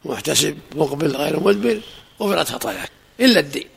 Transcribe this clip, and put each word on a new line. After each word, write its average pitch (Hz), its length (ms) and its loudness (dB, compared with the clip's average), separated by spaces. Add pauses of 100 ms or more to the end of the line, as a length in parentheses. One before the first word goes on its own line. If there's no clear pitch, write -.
محتسب 147 520 -2 (180)
مقبل 143 400 0
غير 147 240 -2
مدبر 214 420 2 (400)
غفرت 190 280 0
خطاياك 98 420 -8 (280)
إلا 240 200 6
الدين. 143 380 -4